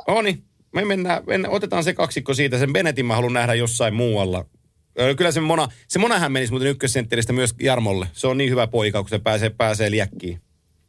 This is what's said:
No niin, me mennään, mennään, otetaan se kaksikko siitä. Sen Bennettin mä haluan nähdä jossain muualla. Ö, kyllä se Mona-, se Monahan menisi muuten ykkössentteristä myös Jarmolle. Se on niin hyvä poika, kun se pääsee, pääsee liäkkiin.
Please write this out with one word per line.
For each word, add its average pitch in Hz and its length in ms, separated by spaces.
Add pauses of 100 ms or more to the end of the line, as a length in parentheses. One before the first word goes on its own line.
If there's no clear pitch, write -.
No 214 140
niin, 196 220 (300)
me 196 120
mennään, 185 420
mennään, 190 260
otetaan 196 300
se 185 100
kaksikko 143 400
siitä. 127 240
Sen 135 160
Bennettin 151 320
mä 113 100
haluan 120 180
nähdä 120 200
jossain 117 400
muualla. 101 520 (540)
Ö, 135 160
kyllä 170 160
se 151 80
Mona-, 160 280 (200)
se - 120
Monahan 190 320
menisi 127 200
muuten 127 180
ykkössentteristä 123 640
myös 123 280
Jarmolle. 107 520
Se - 140
on 131 100
niin 139 120
hyvä 123 180
poika, 107 360
kun 95 60
se 107 100
pääsee, 110 300
pääsee 107 420
liäkkiin. 98 500 (480)